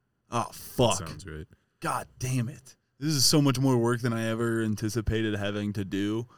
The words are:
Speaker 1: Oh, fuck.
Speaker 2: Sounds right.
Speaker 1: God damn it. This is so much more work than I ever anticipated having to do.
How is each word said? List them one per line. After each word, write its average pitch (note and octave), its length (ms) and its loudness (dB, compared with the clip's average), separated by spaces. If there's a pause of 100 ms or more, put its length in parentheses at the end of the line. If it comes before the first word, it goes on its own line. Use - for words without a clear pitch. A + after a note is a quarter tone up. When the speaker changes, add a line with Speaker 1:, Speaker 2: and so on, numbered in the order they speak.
(320)
Speaker 1:
Oh, A#2 200 -2
fuck. - 460 2
Speaker 2:
Sounds D#2 300 -10
right. D#2 180 -10 (360)
Speaker 1:
God C3+ 260 -4 (100)
damn B2+ 320 -2
it. - 260 -18 (240)
This D3 140 -2
is C3+ 120 4
so D#3 180 6
much C3 160 4
more C3 180 4
work A#2 240 2
than A#2+ 120 0
I A2+ 140 -2
ever A2+ 360 0
anticipated A2 720 -2
having G#2 380 -4
to G2+ 120 -4
do. G#2 400 -2 (120)